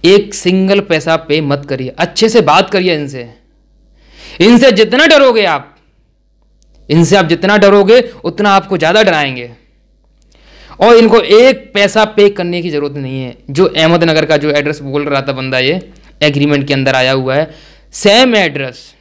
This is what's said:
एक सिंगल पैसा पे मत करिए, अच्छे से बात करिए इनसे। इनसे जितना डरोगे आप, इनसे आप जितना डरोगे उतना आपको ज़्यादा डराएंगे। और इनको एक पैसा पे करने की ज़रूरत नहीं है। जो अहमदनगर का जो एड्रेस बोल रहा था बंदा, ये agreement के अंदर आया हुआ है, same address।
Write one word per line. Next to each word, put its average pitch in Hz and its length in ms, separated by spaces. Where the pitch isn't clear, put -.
एक 185 300
सिंगल 190 460
पैसा 160 360
पे 156 240
मत 143 280
करिए, 127 300
अच्छे 180 300
से 220 120
बात 165 300
करिए 185 240
इनसे। 135 340
इनसे 240 320
जितना 220 340
डरोगे 262 380
आप, 151 320
इनसे 165 260
आप 185 100
जितना 185 300
डरोगे 202 440
उतना 202 260
आपको 190 280
ज़्यादा 165 240
डराएंगे। 139 480
और 226 160
इनको 226 240
एक 214 540
पैसा 202 300
पे 208 240
करने 175 340
की 170 80
ज़रूरत 147 260
नहीं 131 260
है। 127 140
जो 147 140
अहमदनगर 160 600
का 151 120
जो 147 140
एड्रेस 147 320
बोल 143 220
रहा 139 180
था 139 100
बंदा, 131 260
ये 151 340
agreement 143 460
के 143 60
अंदर 135 200
आया 131 180
हुआ 131 220
है, 156 160
same 226 440
address। 139 640